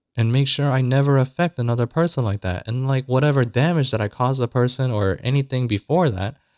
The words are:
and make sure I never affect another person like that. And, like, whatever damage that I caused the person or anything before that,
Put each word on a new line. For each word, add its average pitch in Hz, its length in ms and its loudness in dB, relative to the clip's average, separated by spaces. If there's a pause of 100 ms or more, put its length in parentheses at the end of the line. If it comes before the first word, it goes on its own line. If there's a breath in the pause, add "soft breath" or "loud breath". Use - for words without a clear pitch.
(160)
and 117 160 0
make 135 160 2
sure 143 220 -2
I 131 120 2
never 139 360 2
affect 165 400 -2
another 120 300 0
person 165 360 -2
like 101 180 -2
that. 92 260 -6
And, 127 200 -4
like, 135 200 0
whatever 131 380 2
damage 143 460 0
that 113 100 0
I 107 60 -2
caused 127 340 -2
the 117 60 -2
person 127 440 0
or 101 300 0
anything 131 460 -2
before 143 420 0
that, 98 280 -4 (200)